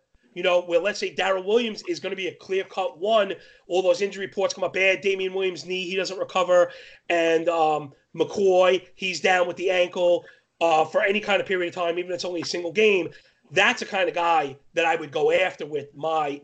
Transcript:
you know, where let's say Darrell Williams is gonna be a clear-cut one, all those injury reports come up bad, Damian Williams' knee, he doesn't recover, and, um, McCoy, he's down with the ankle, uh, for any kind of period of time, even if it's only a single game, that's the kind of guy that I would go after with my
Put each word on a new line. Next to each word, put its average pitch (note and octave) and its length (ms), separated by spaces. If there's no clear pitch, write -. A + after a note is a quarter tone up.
you F3 100
know, F3+ 180
where E3+ 180
let's G3 180
say F#3+ 160
Darrell F#3 300
Williams A3 460
is E3 100
gonna F#3 160
be F#3 140
a C#3 60
clear-cut F#3+ 640
one, G3+ 360
all F3+ 140
those F3+ 200
injury G3 240
reports F#3 280
come F#3+ 100
up E3+ 80
bad, F#3 300
Damian F#3+ 320
Williams' F#3 320
knee, F#3 180
he F#3 140
doesn't F#3 200
recover, F3+ 540
and, E3 400
um, D3+ 420
McCoy, F#3 800
he's F#3 240
down F#3 260
with F3 120
the F3+ 120
ankle, F3 540
uh, E3 240
for F3+ 180
any G3+ 160
kind G3+ 220
of F3 60
period F3+ 200
of E3 80
time, E3+ 240
even F3+ 120
if F3 40
it's F3 80
only F3+ 160
a D3 60
single F3 260
game, G3 380
that's G3+ 300
the G#3 40
kind F#3+ 220
of D#3+ 80
guy E3 400
that E3 120
I E3 100
would D#3 160
go D3+ 220
after F3 320
with C#3+ 300
my D3 480